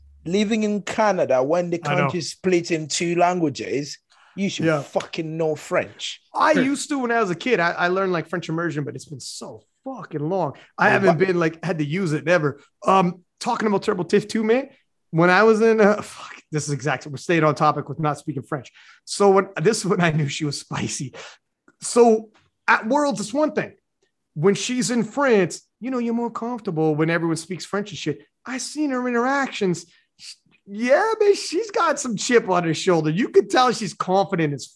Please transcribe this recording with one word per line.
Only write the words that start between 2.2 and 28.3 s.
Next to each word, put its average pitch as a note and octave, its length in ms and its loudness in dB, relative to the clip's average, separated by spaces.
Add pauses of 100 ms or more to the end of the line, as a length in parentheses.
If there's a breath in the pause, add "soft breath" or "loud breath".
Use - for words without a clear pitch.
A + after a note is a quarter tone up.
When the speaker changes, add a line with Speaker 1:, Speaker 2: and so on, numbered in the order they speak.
Speaker 1:
split F3 500 -2
in D#3 180 -4
two E3+ 280 -2
languages, C#3+ 800 -2 (380 soft breath)
you G3 120 -2
should - 180 -2
Speaker 2:
Yeah. D3+ 160 2
Speaker 1:
fucking D#3+ 540 -8
know D#3 200 -2
French. - 640 -6 (140)
Speaker 2:
I D#4 200 4
Speaker 3:
Sure. C#4 80 4
Speaker 2:
used C4+ 280 -2
to C#4+ 80 -2
when B3 120 -2
I A#3 100 2
was G3+ 100 0
a E3+ 40 -2
kid. G#3+ 260 0
I, E3+ 120 2
I F3 160 0
learned, F#3 240 0
like, D#3+ 160 -2
French F3 200 -6
immersion, D#3+ 360 -4
but B2+ 100 -8
it's C3 120 -16
been C3 140 -16
so - 420 -14 (220)
fucking D#3+ 440 -8
long. E3+ 240 -2 (240 loud breath)
I F3+ 100 4
Speaker 1:
Yeah, G#3 60 6
Speaker 2:
haven't F#3+ 260 4
Speaker 1:
but F#3 80 2
Speaker 2:
been, F3+ 140 0
like, E3 240 -2
had E3+ 140 -2
to D3+ 60 -2
use D#3+ 280 -2
it C#3+ 160 -2
ever. D#3 320 2 (260 soft breath)
Um, F#3 380 2 (160)
talking A3+ 280 -2
about G3 140 0
Turbo F#3+ 200 -2
Tiff G#3 260 0
too, A3+ 160 -2
man. B3+ 240 2 (420 soft breath)
When E3+ 200 4
I F#3 140 6
was A3 180 6
in, A3+ 180 4
uh, G#3 220 4
fuck, - 320 -16 (180)
this D3+ 140 -4
is D3 40 -6
exactly, C#3 400 -6
we're C3+ 60 -10
staying E3 260 0
on D3+ 120 4
topic D3 340 0
with C#3+ 100 -10
not D3+ 200 -2
speaking C3+ 240 -8
French. C3+ 280 -8 (360 soft breath)
So G3+ 240 4
when, F#3+ 180 4 (140)
this A3 160 4
is - 80 -4
when F3+ 160 2
I E3+ 100 4
knew D3 160 0
she - 160 -6
was C#3+ 160 -6
spicy. - 540 -8 (680 loud breath)
So A3+ 500 4 (360)
at A3 200 2
Worlds, C#4 340 0
it's G#3 120 -8
one D4+ 200 0
thing. D3+ 200 -4 (600)
When F#3 200 2
she's A#3+ 360 -4
in A#3+ 140 0
France, A#3 580 0 (180)
you A#3+ 100 -8
know, C4 80 -2
you're A#3 160 -2
more A#3 160 -4
comfortable G3 640 -2
when D#3+ 160 0
everyone E3 260 0
speaks E3 280 -10
French G3+ 260 -6
and C3+ 80 -12
shit. - 280 -8 (180)